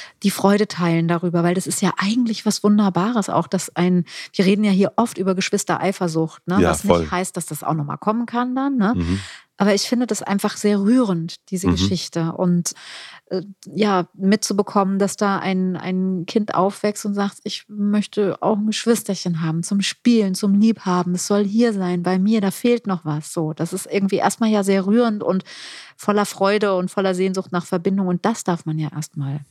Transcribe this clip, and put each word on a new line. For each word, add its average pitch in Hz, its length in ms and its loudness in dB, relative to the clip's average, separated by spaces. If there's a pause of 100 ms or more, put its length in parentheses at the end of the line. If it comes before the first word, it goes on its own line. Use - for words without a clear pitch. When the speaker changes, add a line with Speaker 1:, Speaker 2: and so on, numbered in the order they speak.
(220)
Speaker 1:
die 196 80 2
Freude 202 380 4
teilen 165 400 0
darüber, 170 340 0
weil 175 140 4
das 190 100 -4
ist - 160 -4
ja 180 160 2
eigentlich 220 480 0
was - 160 0
Wunderbares 208 640 2
auch, - 200 0
dass - 260 -4
ein, 180 300 2 (300)
wir 196 100 4
reden 202 200 4
ja 208 80 4
hier 190 240 4
oft 233 220 0
über 190 160 0
Geschwistereifersucht, 180 1120 -2
ne? 185 160 2
Speaker 2:
Ja, 170 80 4
Speaker 1:
Was - 120 -2
Speaker 2:
voll. 190 180 4
Speaker 1:
nicht 76 100 -2
heißt, 185 260 -4
dass 170 100 -8
das - 180 -10
auch 156 100 -2
nochmal 156 240 -4
kommen 226 280 -2
kann 254 280 -4
dann, 269 220 -2
ne? 220 200 2
Speaker 2:
Mhm. 87 240 -2 (360)
Speaker 1:
Aber 202 160 4
ich 202 100 2
finde 240 260 -2
das 208 120 -4
einfach 202 360 -2
sehr 208 240 2
rührend, 196 560 2 (160)
diese 185 160 -2
Speaker 2:
Mhm. 180 40 6
Speaker 1:
Geschichte. 170 600 -2
Und, 175 400 0 (540)
äh, 185 160 -6 (240)
ja, 190 480 0
mitzubekommen, 196 840 0
dass 196 180 0
da 196 220 0
ein, 185 380 0
ein 185 500 -2
Kind - 300 -2
aufwächst 202 500 0
und 202 80 -4
sagt, 196 300 -2
ich - 240 -10
möchte 208 760 -2
auch 214 140 2
ein 214 100 -2
Geschwisterchen 196 760 -2
haben, 165 200 -2
zum 196 180 0
Spielen, 208 540 2
zum 202 240 2
Liebhaben. 180 560 2
Es - 140 -4
soll 208 160 2
hier 226 280 2
sein, 175 300 -2
bei 185 160 2
mir, 214 220 2
da 196 100 0
fehlt 240 380 0
noch 185 160 -2
was. 156 280 -4
So, 156 200 -2
das 165 200 -4
ist 190 140 -6
irgendwie 196 300 0
erstmal 220 340 2
ja 208 140 2
sehr 196 240 2
rührend 220 340 2
und 190 220 0 (520)
voller 208 300 0
Freude 202 480 0
und 180 160 -2
voller 190 240 0
Sehnsucht 185 380 -2
nach 175 120 -2
Verbindung. 190 440 -2
Und 175 180 -2
das 226 160 -2
darf 170 240 -2
man 156 140 -2
ja 156 100 -4
erstmal 143 480 -6 (120)